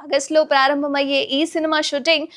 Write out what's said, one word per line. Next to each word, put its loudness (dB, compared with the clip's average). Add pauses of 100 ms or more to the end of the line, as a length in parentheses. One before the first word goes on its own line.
ఆగస్టులో 2 (100)
ప్రారంభమయ్యే 2 (160)
ఈ 0 (140)
సినిమా 0
షూటింగ్ -2